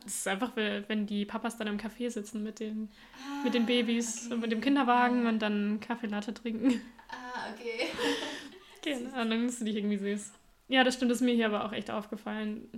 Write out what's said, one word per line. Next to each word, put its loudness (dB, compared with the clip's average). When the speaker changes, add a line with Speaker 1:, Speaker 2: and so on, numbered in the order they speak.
Speaker 1:
Das -8
ist -4
einfach, 0
wenn 0
die 0
Papas -4
dann -2
im 0
Café -4
sitzen -6
mit -8
den, -6
Speaker 2:
Ah, -6
Speaker 1:
mit 2
den 4
Babys 2
Speaker 2:
okay. -6
Speaker 1:
und 0
mit -2
dem 0
Kinderwagen 6
Speaker 2:
Ja. 4
Speaker 1:
und 2
dann 2
Kaffee -4
Latte -4
trinken. 0
Speaker 2:
Ah, -8
okay. -4
<laughs> -16
Speaker 1:
Keine -2
Speaker 2:
Süß. -8
Speaker 1:
Ahnung, 2
das -2
finde -2
ich -2
irgendwie 2
süß. -4
Ja, 8
das 6
stimmt, 2
das 2
ist 6
mir 4
hier 4
aber 0
auch -6
echt -4
aufgefallen, -6